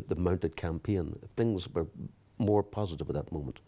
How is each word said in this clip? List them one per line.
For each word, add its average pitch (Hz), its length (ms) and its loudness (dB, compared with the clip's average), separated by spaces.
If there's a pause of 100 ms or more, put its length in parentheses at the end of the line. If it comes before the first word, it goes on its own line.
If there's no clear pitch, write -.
the 90 60 4
mounted 87 400 2
campaign, 85 640 -2 (180)
things 113 340 2
were 82 180 0 (500)
more 104 260 6
positive 82 460 -4
at 71 60 -2
that - 160 -4
moment. 73 360 -6